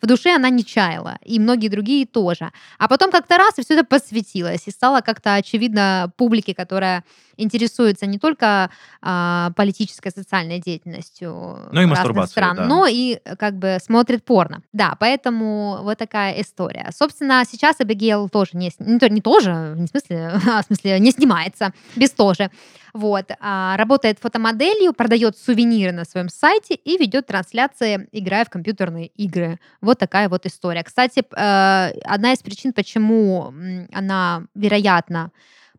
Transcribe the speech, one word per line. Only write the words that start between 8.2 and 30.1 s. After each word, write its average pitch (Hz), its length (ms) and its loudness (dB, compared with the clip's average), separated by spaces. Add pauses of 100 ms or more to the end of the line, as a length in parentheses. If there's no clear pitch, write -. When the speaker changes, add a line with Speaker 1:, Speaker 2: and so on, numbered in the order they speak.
Speaker 1:
а, 175 560 -2
политической, 196 540 -4
социальной 180 500 -6
деятельностью 170 720 -12 (420)
Speaker 2:
Ну 160 100 2
и - 20 8
Speaker 1:
разных 170 60 6
Speaker 2:
мастурбацией, 185 400 0
Speaker 1:
стран, 180 260 0
Speaker 2:
да. 185 120 -2
Speaker 1:
но 349 200 4
и, 247 360 -2
э, - 120 -14
как 208 220 -4
бы 185 220 -2
смотрит 233 440 2
порно. 196 380 0 (100)
Да, 208 280 0
поэтому 220 840 -2
вот 208 160 -6
такая 202 440 -4
история. - 500 -10
Собственно, 269 580 2
сейчас 294 300 2
Эбигейл 208 480 0
тоже 196 260 0
не 175 160 -4
с-, - 100 -18
не 233 180 2
то-, 240 100 6
не 214 120 2
тоже, 180 580 2
не 170 80 -4
в - 40 -6
смысле, 165 420 -6
<laughs> 190 160 0
а 220 140 0
в - 40 -6
смысле 196 340 -2
не 240 120 6
снимается, 196 600 0 (240)
без 254 140 4
тоже. 196 400 2 (440)
Вот. 202 360 -4 (100)
А, 190 360 -4
работает 226 440 2
фотомоделью, 247 720 0
продаёт 233 460 0
сувениры 226 540 0
на 170 120 -8
своём 180 240 -6
сайте 392 460 0
и 330 240 -4
ведёт 269 280 0
трансляции, 208 840 -4
играя 202 320 -2
в - 60 -12
компьютерные 170 560 -6 (120)
игры. 170 400 -4 (220)
Вот 220 180 2
такая 196 300 0